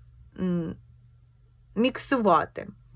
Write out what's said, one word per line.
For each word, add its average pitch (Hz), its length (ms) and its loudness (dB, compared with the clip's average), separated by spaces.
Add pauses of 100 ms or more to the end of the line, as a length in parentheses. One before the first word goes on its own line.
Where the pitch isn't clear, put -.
(400)
м, 175 360 -4 (1000)
міксувати 214 920 0 (280)